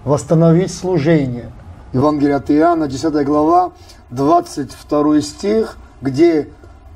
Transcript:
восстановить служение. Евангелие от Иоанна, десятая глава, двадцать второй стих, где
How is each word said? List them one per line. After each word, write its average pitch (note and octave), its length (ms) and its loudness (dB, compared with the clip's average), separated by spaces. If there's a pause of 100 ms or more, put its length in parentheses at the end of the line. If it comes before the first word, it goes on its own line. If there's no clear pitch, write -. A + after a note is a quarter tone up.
восстановить E3 680 2
служение. C#3+ 760 -2 (420)
Евангелие C#3+ 440 0
от - 140 -4
Иоанна, D#3+ 360 2
десятая C#3+ 380 -2
глава, D3+ 480 2 (380)
двадцать C#3+ 640 -2
второй D3 500 0
стих, - 560 -4 (240)
где C#3+ 460 2 (460)